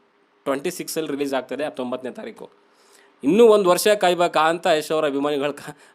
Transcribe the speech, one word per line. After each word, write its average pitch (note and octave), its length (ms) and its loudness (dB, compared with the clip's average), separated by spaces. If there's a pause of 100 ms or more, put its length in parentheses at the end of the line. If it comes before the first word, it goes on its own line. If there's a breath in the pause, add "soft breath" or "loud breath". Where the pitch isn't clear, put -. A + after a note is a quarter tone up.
(440)
ಟ್ವೆಂಟಿ C#3 260 -2
ಸಿಕ್ಸಲ್ಲಿ D#3 400 -8
ರಿಲೀಸ್ C#3 240 -4
ಆಗ್ತದೆ, C3 300 -6
ಹತ್ತೊಂಬತ್ತನೇ B2+ 480 -8
ತಾರೀಕು. - 380 -16 (760 soft breath)
ಇನ್ನೂ F#3+ 200 6
ಒಂದು G3+ 260 6
ವರ್ಷ F3+ 180 2
ಕಾಯ್ಬೇಕಾ F3 520 2
ಅಂತ E3 260 0
ಯಶ್ D#3 260 0
ಅವರ D#3 140 0
ಅಭಿಮಾನಿಗಳು C#3+ 460 -2
ಕ-, - 240 -16 (180 loud breath)